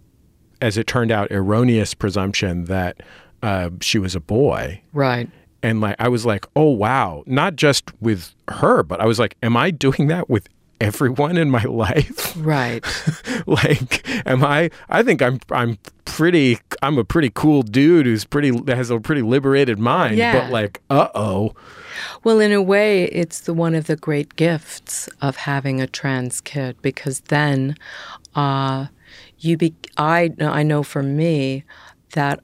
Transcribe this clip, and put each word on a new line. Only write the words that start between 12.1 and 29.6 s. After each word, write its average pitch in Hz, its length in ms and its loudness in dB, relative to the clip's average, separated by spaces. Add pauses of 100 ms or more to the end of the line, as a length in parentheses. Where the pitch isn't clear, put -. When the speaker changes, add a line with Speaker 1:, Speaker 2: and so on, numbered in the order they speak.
Speaker 2:
Right. 135 520 -2
Speaker 1:
<laughs> - 60 -6 (520)
Like, 135 600 0 (180)
am 131 180 2
I, 147 280 2 (180)
I - 140 2
think 156 180 2
I'm, 127 180 0 (120)
I'm 120 260 0 (280)
pretty, 151 520 2 (240)
I'm 143 160 0
a 117 60 2
pretty 147 260 0
cool 147 320 4
dude 135 460 4
who's 110 180 0
pretty, 147 260 0 (160)
has 123 220 -2
a 120 100 0
pretty 139 220 -2
liberated 135 560 2
mind, 143 400 2
Speaker 2:
Yeah. 233 220 2
Speaker 1:
but, 123 120 -4
like, 107 380 -4
uh-oh. 110 640 0 (680)
Speaker 2:
Well, 226 160 4
in 208 120 4
a 202 100 2
way, 196 440 2
it's - 360 -4
the, 170 120 -4
one 165 220 0
of 156 100 -2
the 160 100 0
great 147 400 -4
gifts - 720 -4 (140)
of 139 140 -2
having 139 440 -4
a 131 60 0
trans 127 560 -6
kid, 131 400 -6
because 135 460 -6
then, 143 480 0 (600)
uh, 135 520 -2 (500)
you 165 200 0
be, 160 180 -2 (220)